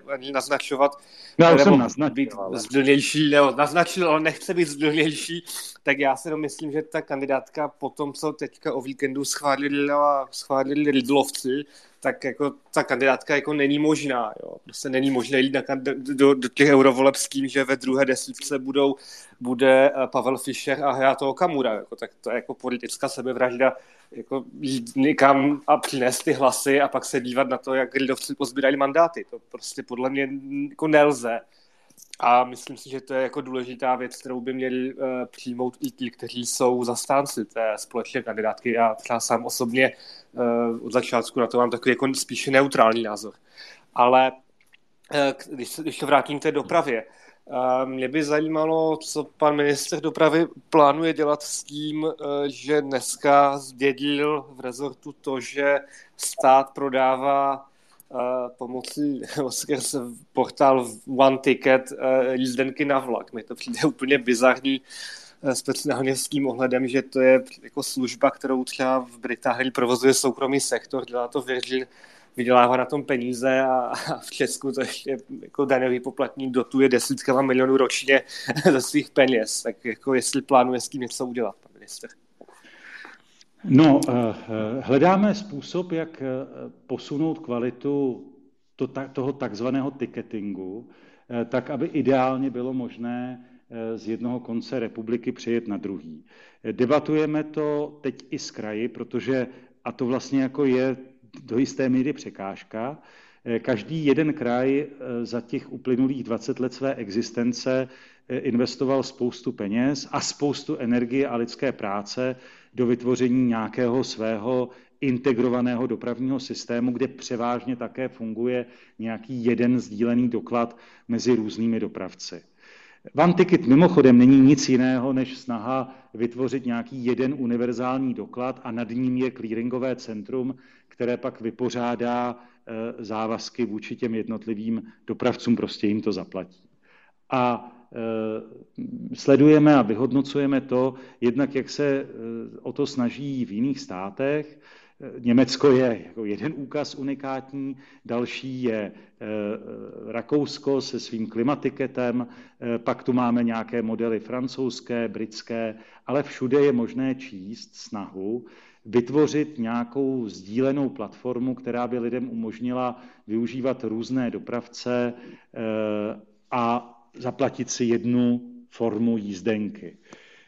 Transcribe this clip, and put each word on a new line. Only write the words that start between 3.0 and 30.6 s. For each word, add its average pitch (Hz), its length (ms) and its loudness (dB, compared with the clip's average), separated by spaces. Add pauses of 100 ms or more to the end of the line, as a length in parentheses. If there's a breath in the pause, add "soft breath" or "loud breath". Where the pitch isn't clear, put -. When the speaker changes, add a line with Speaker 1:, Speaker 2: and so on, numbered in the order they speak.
Speaker 1:
nebo 143 200 8
naznačil, 165 580 2
ale 156 120 4
nechce 156 340 -2
být 170 140 2
zdlnější, 156 760 -2 (380 loud breath)
tak 139 160 0
já 135 180 2
si 170 120 -10
jenom 156 120 -4
myslím, 147 320 -6
že 156 100 -2
ta 156 200 -6
kandidátka 139 640 -4
po 139 220 -10
tom, 143 220 -8
co 151 200 -6
teďka 147 400 -10
o 131 80 -4
víkendu 135 440 -6
schválila, 143 1040 0
schválili 139 600 0
Lidlovci, 135 760 0 (360 soft breath)
tak 135 240 -4
jako 139 300 -4 (200)
ta 156 80 2
kandidátka 131 520 2
jako 147 180 -2
není 143 260 2
možná, 143 540 0 (100)
jo. 50 220 -14
Prostě - 240 -10
není 135 220 2
možné 127 300 2
jít 135 140 2
na 135 60 2
kand-, 135 540 -4
do, 139 200 8
do 127 140 0
těch 139 220 6
eurovoleb 135 440 8
s - 140 -4
tím, 139 200 -2
že 135 160 0
ve 131 120 2
druhé 131 280 2
desítce 131 540 -4
budou, 135 360 2 (460 soft breath)
bude, 131 500 6
eh, 135 160 -2
Pavel 127 320 -2
Fischer 135 460 -4
a 139 80 2
Hayato 135 360 2
Okamura, 135 460 0
jako, 104 220 -10
tak - 140 -12 (100)
to 113 100 -6
je 117 60 -2
jako 123 180 -6
politická 123 540 -6
sebevražda, 127 680 0 (340 soft breath)
jako 123 340 -8 (160)
jít 131 360 -4
někam 135 720 4
a 151 100 6
přinést 131 420 -2
ty - 140 0
hlasy 135 480 2
a 139 80 2
pak 131 160 -4
se 139 160 -2
dívat 123 280 -2
na 127 100 -2
to, 131 160 -4
jak 131 200 -2
lidovci 135 400 -2
pozbírají 131 420 0
mandáty. 139 540 2
To 117 80 -16 (120)
prostě - 320 -12
podle 127 280 -4
mě 139 120 -2
n-, 139 480 -6